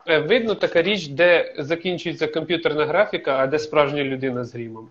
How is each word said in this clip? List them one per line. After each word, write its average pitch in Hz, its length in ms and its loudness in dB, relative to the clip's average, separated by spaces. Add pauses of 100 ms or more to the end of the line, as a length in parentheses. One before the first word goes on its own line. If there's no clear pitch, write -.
Е, 160 120 4
видно 214 360 2
така 170 280 0
річ, 180 260 0
де 165 500 4
закінчується 165 680 -4
комп'ютерна 156 600 0
графіка, 175 520 0
а 135 80 2
де 147 120 0
справжня 147 460 0
людина 131 400 -4
з 117 100 -14
грімом? 113 360 -12